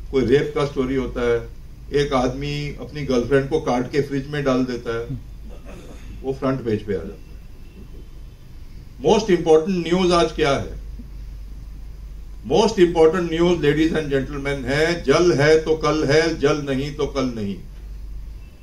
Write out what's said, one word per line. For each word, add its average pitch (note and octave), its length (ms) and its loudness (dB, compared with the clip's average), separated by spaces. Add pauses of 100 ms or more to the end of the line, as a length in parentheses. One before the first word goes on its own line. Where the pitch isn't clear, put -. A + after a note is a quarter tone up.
(100)
कोई C3 140 4
rape C#3+ 320 4
का C#3+ 100 2
story C3+ 280 -2
होता A#2+ 380 0
है, A#2 160 -2 (440)
एक C#3+ 200 2
आदमी C#3 680 -2
अपनी C#3 220 -10
girlfriend C3 480 2
को D#3 100 2
काट B2+ 320 -2
के C#3+ 100 2
fridge C3+ 240 -4
में D3 180 -4
डाल C3 200 2
देता A#2 360 -4
है, A#2 60 -6 (1160)
वो C3+ 100 -4
front C3+ 320 -2
page G#2+ 200 -2
पे G#2 80 -4
आ F#2 40 0
जाता F2+ 120 -6
है। - 220 -16 (1800)
Most G3+ 240 6
important E3 640 4
news F3+ 200 4
आज E3+ 200 4
क्या D3+ 200 2
है? G#2+ 280 -4 (1700)
Most G3+ 260 2
important E3+ 500 4
news, E3+ 340 4
ladies D#3 360 2
and D#3 160 -2
gentlemen, C#3 560 -2
है D#3 400 0
जल D#3+ 280 6
है D3+ 260 6
तो D#3 180 2
कल D#3 280 2
है, D#3 360 4
जल D3 220 2
नहीं C#3 320 -2
तो C#3+ 120 -2
कल C3 300 -2
नहीं। G2 200 -4 (1080)